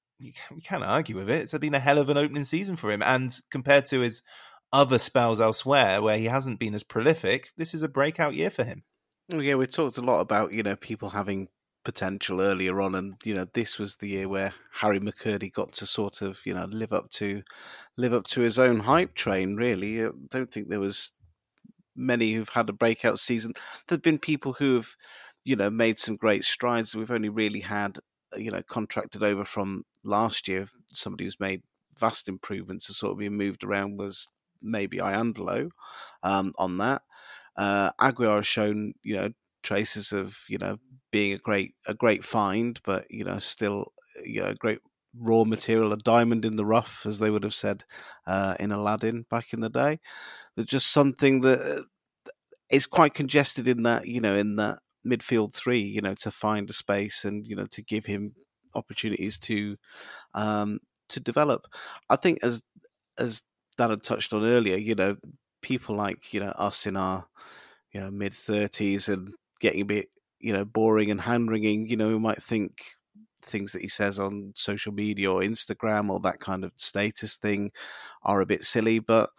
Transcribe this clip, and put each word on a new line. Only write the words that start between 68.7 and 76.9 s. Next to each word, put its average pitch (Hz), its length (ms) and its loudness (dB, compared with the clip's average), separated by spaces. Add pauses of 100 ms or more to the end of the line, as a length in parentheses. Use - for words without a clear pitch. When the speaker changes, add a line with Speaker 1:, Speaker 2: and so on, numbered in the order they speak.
Speaker 2:
and 98 260 -4 (260)
getting 104 220 2
a 101 40 0
bit, 104 240 -2 (300)
you 113 120 -4
know, 101 140 0
boring 110 460 4
and 101 100 -2
hand-wringing, 110 680 0
you 120 80 -2
know, 110 140 0
we 110 100 2
might 110 220 0
think 107 400 -4 (600)
things 101 300 -6
that 92 100 -8
he 104 60 -8
says 101 320 -2
on 98 360 -4
social 104 360 -4
media 101 400 0
or 92 100 4
Instagram 107 680 -2
or 95 100 -2
that 92 200 -2
kind 95 260 -4
of 90 100 -10
status - 640 -4